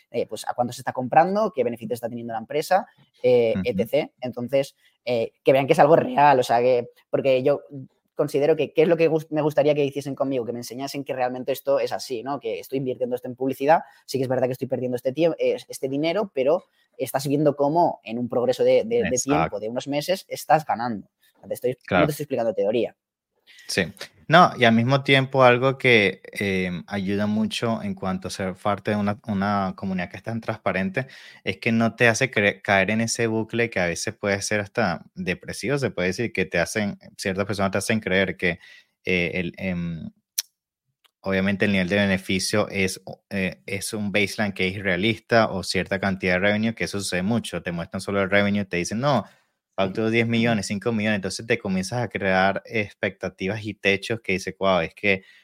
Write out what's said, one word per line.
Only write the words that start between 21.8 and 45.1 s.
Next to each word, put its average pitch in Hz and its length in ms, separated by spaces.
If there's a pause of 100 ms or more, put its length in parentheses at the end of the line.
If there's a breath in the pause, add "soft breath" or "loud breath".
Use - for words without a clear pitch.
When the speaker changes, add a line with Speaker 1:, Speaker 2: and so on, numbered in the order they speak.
Speaker 1:
no 87 100
Speaker 2:
Claro. - 0
Speaker 1:
te 151 60
estoy 147 140
explicando 117 280
teoría. 101 420 (720 loud breath)
Speaker 2:
Sí. - 260 (340 loud breath)
No, 160 300
y 120 60
al 113 100
mismo 127 300
tiempo 135 400
algo 123 340
que, 110 440 (100)
em, 92 560
ayuda 101 400
mucho 110 560
en 98 120
cuanto 92 340
a - 20
ser 92 240
parte 104 360
de 107 60
una, 104 300
una 98 480
comunidad 95 340
que - 80
es - 60
tan 226 160
transparente, 131 680 (360 loud breath)
es 101 140
que - 160
no 113 220
te 120 120
hace 117 240
cre-, 101 300
caer 98 300
en 110 100
ese 113 260
bucle 110 420
que 98 120
a 90 60
veces 87 280
puede 101 260
ser 104 200
hasta 101 420 (120)
depresivo, 92 600
se 123 140
puede 90 180
decir, 107 220
que 92 140
te 90 140
hacen, 101 380 (200)
ciertas 98 280
personas 95 260
te 104 80
hacen 110 200
creer 92 380
que, 87 220 (440 loud breath)
eh, 90 320
el, 87 220
em, 87 540 (1120)
obviamente 98 440
el 101 80
nivel 92 160
de 101 80
beneficio 98 720
es, 95 320 (280)
eh, 95 360
es 101 280
un 104 180
baseline 104 420
que 92 140
es 92 80
irrealista 104 760